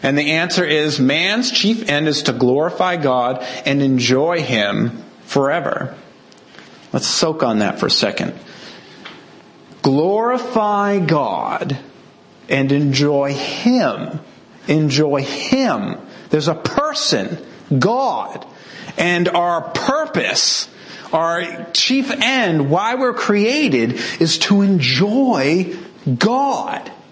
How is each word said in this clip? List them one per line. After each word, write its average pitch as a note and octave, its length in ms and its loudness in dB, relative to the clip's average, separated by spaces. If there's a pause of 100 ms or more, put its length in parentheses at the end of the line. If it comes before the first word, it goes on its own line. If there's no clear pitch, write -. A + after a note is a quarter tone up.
And C#3 120 2
the D3 140 0
answer E3+ 340 0
is, D3+ 340 0
"Man's E3+ 500 2
chief A3 400 0
end D3 200 2
is D3 140 -2
to C3+ 100 0
glorify D#3 640 0
God B2+ 440 0 (240)
and C#3+ 160 2
enjoy C3+ 600 2
Him A2+ 640 -2 (220)
forever." - 720 0 (960)
Let's - 160 -2
soak D#3 340 0
on A#2 180 2
that G2+ 200 0
for - 60 0
a G2+ 60 0
second. - 420 -2 (1500)
Glorify G3+ 1160 2
God C3 800 -2 (720)
and C3+ 240 0
enjoy C#3+ 580 2
Him. D#3+ 880 -2 (480)
Enjoy D3 540 2
Him. E3 760 -2 (360)
There's D3+ 180 2
a D#3+ 60 0
person, E3+ 840 -2 (420)
God, G3+ 640 -2 (520)
and F3 320 2
our E3+ 320 0
purpose, - 1080 -2 (460)
our E3 580 -2
chief C4 400 0
end, G#3+ 580 0
why G#3 260 2
we're B3+ 180 0
created, G3+ 880 2 (180)
is E3 200 2
to G3+ 240 4
enjoy F3+ 1120 2 (440)
God. A#3+ 720 0 (200)